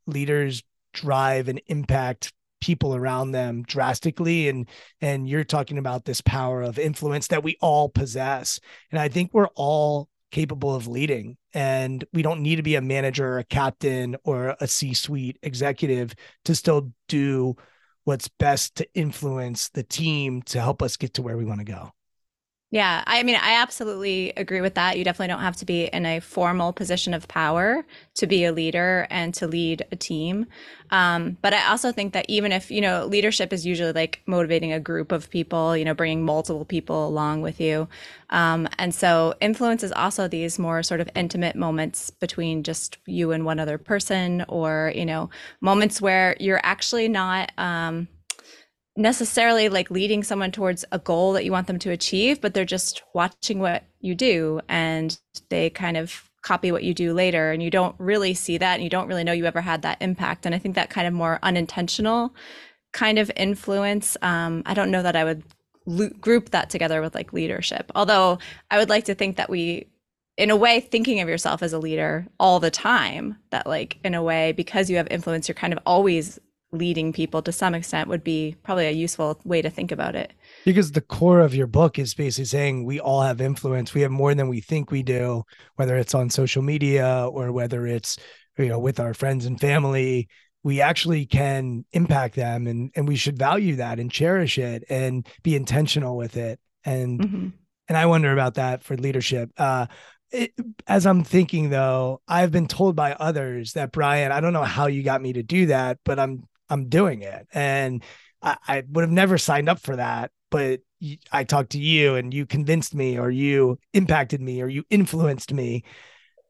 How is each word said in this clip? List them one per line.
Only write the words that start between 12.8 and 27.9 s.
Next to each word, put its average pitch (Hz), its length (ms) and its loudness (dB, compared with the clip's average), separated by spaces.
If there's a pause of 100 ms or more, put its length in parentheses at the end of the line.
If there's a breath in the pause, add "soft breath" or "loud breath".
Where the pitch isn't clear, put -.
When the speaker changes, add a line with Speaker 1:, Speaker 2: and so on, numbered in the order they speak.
Speaker 1:
manager 135 460 -2
or 127 120 -2
a 123 60 -6
captain 131 800 -2
or 131 380 -2
a 135 80 -4
C-suite 135 760 -4
executive 131 720 -2 (300 loud breath)
to 165 100 4
still 143 380 2 (160)
do 135 480 2 (480 soft breath)
what's 135 240 -2
best - 480 0
to - 180 -4
influence 131 760 -4
the 139 120 -6
team 143 600 -2
to - 180 -4
help 127 220 0
us 127 140 -4
get - 180 -6
to 127 80 -4
where 117 140 -6
we 117 80 -2
wanna 104 200 -6
go. 92 260 -12 (840)
Speaker 2:
Yeah, 190 320 2
I 240 200 2
mean, 240 100 4
I 220 200 4
absolutely 202 840 -2
agree 185 240 -4
with 190 140 0
that. 180 220 2
You 180 60 -4
definitely 180 300 -2
don't - 80 -4
have 180 160 -4
to 185 100 -14
be 170 200 -2
in 175 200 -4
a 165 140 -2
formal 180 520 -2
position 180 420 -4
of 165 120 -6
power 175 580 0 (300 loud breath)